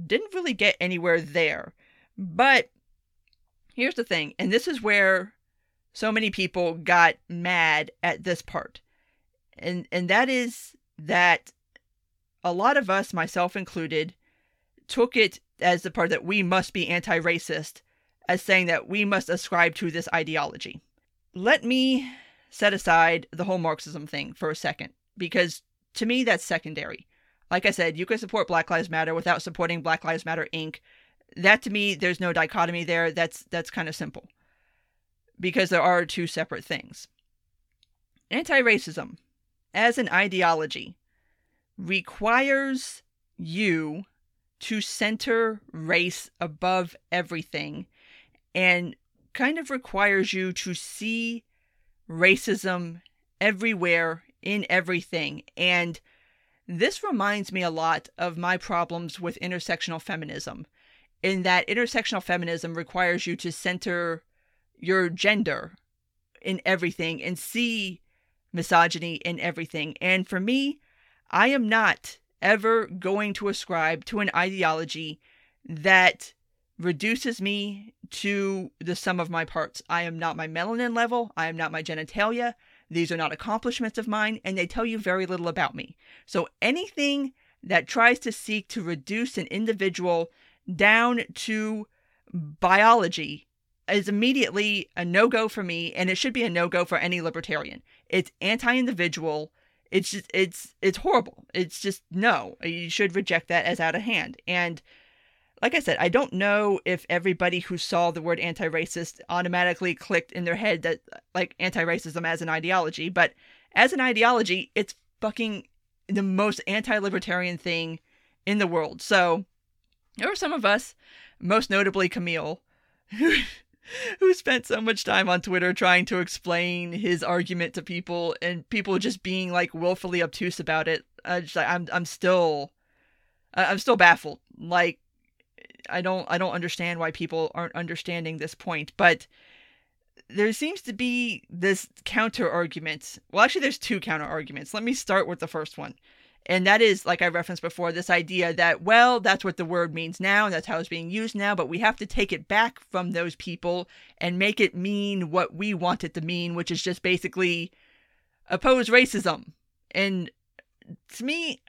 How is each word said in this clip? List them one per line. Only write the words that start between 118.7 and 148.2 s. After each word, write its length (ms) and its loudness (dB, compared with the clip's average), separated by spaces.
So 440 4
there 100 -2
were 80 -2
some 180 -2
of 120 -2
us, 280 2
most 300 2
notably 380 2
Camille, 540 -4
<laughs> 320 -18
who, 200 4
who 160 6
spent 320 -2
so 120 0
much 260 -2
time 220 4
on 140 2
Twitter 320 0
trying 320 4
to 140 -2
explain 720 -4
his 320 -2
argument 500 -2
to 80 -8
people, 640 -4
and 260 -6
people 300 0
just 240 -4
being, 280 -4
like, 220 0
willfully 480 -2
obtuse 380 -4
about 280 -2
it. 160 -2
I 160 -2
just, 160 -8
I'm, 340 -2
I'm 140 -2
still, 680 2
I, 100 4
I'm 140 0
still 160 4
baffled. 440 6
Like, 440 0
I 120 -2
don't, 280 -2
I 80 0
don't 140 0
understand 480 -4
why 120 -2
people 440 -4
aren't 200 -8
understanding 640 -8
this 180 -10
point, 420 -8
but 280 6
there 240 0
seems 300 -4
to 100 -12
be 580 -4
this 380 0
counter 460 0
argument. 680 -6
Well, 140 6
actually, 160 2
there's 160 0
two 240 -4
counter 240 -4
arguments. 480 -10
Let 100 -6
me 100 0
start 340 2
with 120 -6
the 80 -6
first 300 -8
one. 180 -12
And 200 2
that 140 8
is, 240 6
like 160 2
I 60 4
referenced 340 -4
before, 320 -4
this 160 -6
idea 440 2